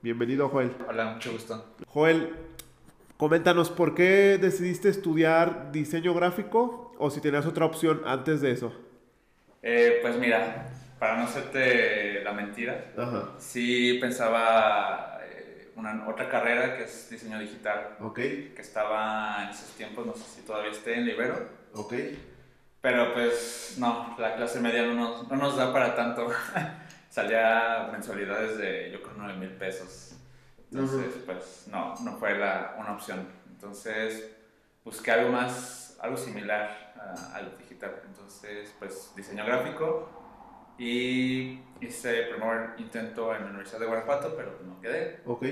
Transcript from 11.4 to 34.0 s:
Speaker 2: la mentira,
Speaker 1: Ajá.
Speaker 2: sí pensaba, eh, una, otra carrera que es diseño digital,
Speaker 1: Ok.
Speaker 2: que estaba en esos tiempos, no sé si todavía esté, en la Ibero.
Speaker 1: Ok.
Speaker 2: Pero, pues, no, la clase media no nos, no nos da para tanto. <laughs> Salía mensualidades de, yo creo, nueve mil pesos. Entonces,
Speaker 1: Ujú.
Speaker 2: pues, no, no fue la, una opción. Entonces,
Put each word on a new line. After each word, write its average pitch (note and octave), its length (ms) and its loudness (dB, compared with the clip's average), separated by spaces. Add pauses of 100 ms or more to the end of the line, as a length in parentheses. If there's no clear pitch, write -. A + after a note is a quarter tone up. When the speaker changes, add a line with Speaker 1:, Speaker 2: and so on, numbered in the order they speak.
Speaker 2:
la G#2 120 -2
mentira, G#2 600 -6
Speaker 1:
Ajá. A#2 440 -4
Speaker 2:
sí B2 640 2
pensaba, A2+ 1200 4
eh, - 540 -16
una, A2 320 -8
otra A#2+ 220 -4
carrera A#2+ 480 2
que A2+ 60 -6
es - 260 -14
diseño A2 280 -10
digital, G#2 640 -6
Speaker 1:
Ok. A2 160 -8
Speaker 2:
que F#2+ 420 -4
estaba G#2+ 880 -2
en G2+ 60 -8
esos - 260 -14
tiempos, A2 300 -8
no A2 80 -6
sé - 100 -14
si - 220 -20
todavía G#2+ 240 -4
esté, A2+ 240 -4
en A#2+ 120 2
la A2+ 60 0
Ibero. A#2 220 0 (400)
Speaker 1:
Ok. G#2+ 200 -6 (840)
Speaker 2:
Pero, A#2+ 320 4
pues, A#2+ 680 -2
no, A#2+ 400 0
la A2+ 180 -2
clase A#2+ 240 -2
media A#2 260 2
no A#2+ 80 0
nos, A#2 360 -2
no C3+ 60 0
nos C#3 200 2
da B2+ 160 2
para B2 220 4
tanto. A#2 340 0 (400)
<laughs> - 420 -16
Salía A2+ 800 2
mensualidades G#2 640 -4
de, F#2+ 360 -4
yo G2 100 -12
creo, G#2+ 160 -14
nueve G2+ 200 -10
mil F#2+ 120 -8
pesos. F#2+ 680 -10 (540)
Entonces, C3+ 460 -4
Speaker 1:
Ujú. - 100 -14
Speaker 2:
pues, - 440 -12
no, F#2 320 -6
no G#2 140 -8
fue G2+ 220 0
la, F#2+ 400 -2
una G#2+ 140 -8
opción. F#2+ 340 -10 (240)
Entonces, A2 800 -8 (540)